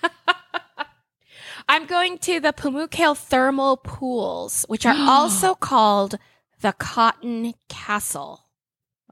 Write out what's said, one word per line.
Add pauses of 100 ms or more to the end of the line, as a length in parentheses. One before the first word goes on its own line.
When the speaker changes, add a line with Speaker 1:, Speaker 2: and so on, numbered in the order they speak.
(1700)
Speaker 1:
I'm
going
to
the
Pamukkale
Thermal
Pools,
which
are
Speaker 2:
<gasps>
Speaker 1:
also
called (440)
the
Cotton (140)
Castle. (680)